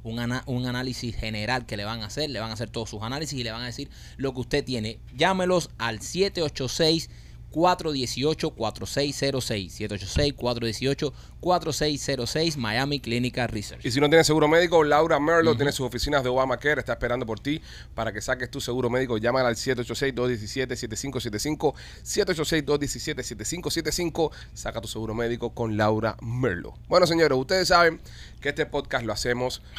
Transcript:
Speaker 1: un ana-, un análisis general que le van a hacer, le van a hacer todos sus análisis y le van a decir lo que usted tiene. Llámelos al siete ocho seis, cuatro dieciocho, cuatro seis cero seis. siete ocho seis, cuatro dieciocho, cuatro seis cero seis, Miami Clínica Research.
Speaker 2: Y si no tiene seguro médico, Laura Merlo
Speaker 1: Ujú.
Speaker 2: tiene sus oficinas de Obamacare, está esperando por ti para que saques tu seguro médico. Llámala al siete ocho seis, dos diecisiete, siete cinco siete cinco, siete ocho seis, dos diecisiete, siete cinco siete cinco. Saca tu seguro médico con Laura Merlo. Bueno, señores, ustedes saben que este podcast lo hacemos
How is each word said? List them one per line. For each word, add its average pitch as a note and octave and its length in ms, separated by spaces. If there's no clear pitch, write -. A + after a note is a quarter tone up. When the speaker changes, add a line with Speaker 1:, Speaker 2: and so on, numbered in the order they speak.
Speaker 1:
un A2+ 180
ana-, A#2+ 260
un B2 200
análisis B2 480
general A2 520
que A2+ 100
le G2+ 80
van A2 200
a - 20
hacer, D3 240
le A#2 100
van A2 120
a - 20
hacer A2 160
todos A#2 200
sus G#2 140
análisis C3 340
y B2 60
le A2+ 80
van A#2 120
a - 20
decir C3 240
lo C3+ 180
que C3 60
usted C3+ 240
tiene. A2+ 380
Llámelos F3+ 640
al A2+ 220
siete F#3 420
ocho C#3+ 280
seis, E3 400
cuatro F3 420
dieciocho, C#3+ 600
cuatro G#2+ 340
seis C#3+ 340
cero C3+ 220
seis. G2 340
siete G#2 200
ocho F#2+ 120
seis, D3 300
cuatro A#2+ 280
dieciocho, C3 480
cuatro E3+ 320
seis D3+ 320
cero B2+ 240
seis, D#3 300
Miami C3 420
Clínica B2 480
Research. - 380
Speaker 2:
Y C3 60
si B2+ 100
no D3 80
tiene D#3+ 140
seguro D3+ 240
médico, E3 360
Laura D3+ 360
Merlo E3 320
Speaker 1:
Ujú. C#3 60
Speaker 2:
tiene C#3 140
sus B2+ 160
oficinas C3 360
de B2+ 60
Obamacare, C3 520
está A#2+ 120
esperando A#2+ 320
por A2 140
ti D3 220
para A2+ 160
que G#2 100
saques B2 300
tu C#3 80
seguro B2 300
médico. B2 280
Llámala B2 300
al A#2 80
siete B2 260
ocho A#2+ 140
seis, C#3 180
dos A#2+ 140
diecisiete, B2 480
siete A2 220
cinco C3+ 220
siete G#2+ 200
cinco, D3 340
siete F#3+ 300
ocho D#3 100
seis, D3+ 220
dos D3 140
diecisiete, C#3 440
siete G#2+ 220
cinco - 260
siete D#3 200
cinco. E3 400
Saca - 280
tu G#2+ 60
seguro A2 280
médico A#2 380
con A2+ 240
Laura A2 440
Merlo. A#2+ 520
Bueno, F3+ 180
señores, D#3+ 300
ustedes F#3 320
saben E3+ 320
que C#3 80
este C#3+ 160
podcast C3 400
lo A2 80
hacemos B2 500